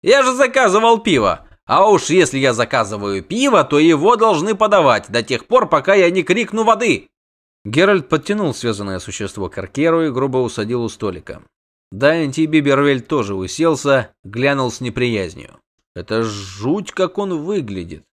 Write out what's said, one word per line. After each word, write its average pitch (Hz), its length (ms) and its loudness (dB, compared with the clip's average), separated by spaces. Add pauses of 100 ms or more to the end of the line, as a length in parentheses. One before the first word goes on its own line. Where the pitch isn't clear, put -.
Я 262 200 4
же 254 100 0
заказывал 233 640 2
пиво. 123 480 0 (200)
А 180 240 4
уж 170 200 2
если 160 280 4
я 131 160 2
заказываю 104 680 -2
пиво, 220 420 2
то 147 140 0
его 165 380 4
должны 208 380 2
подавать 185 560 2
до 113 120 -2
тех - 240 -6
пор, 226 220 2
пока 165 260 2
я 180 160 6
не 185 120 0
крикну 214 420 -2
воды». 220 440 0 (560)
Геральт 170 440 2
подтянул 160 460 -2
связанное 101 460 -6
существо 98 480 -10
к - 100 -12
Эркеру 160 480 -2
и 147 40 -2
грубо 127 280 -2
усадил 117 440 -4
у 110 60 -4
столика. - 540 -10 (500)
Дайнти 147 540 0
Бибервель 143 540 2
тоже 110 340 -4
уселся, 135 800 -2 (120)
глянул 127 460 -2
с - 100 -16
неприязнью. 113 760 -6 (360)
Это 107 280 -4
жуть, 107 680 -6
как 185 260 -4
он 185 260 -6
выглядит. 98 600 -8 (120)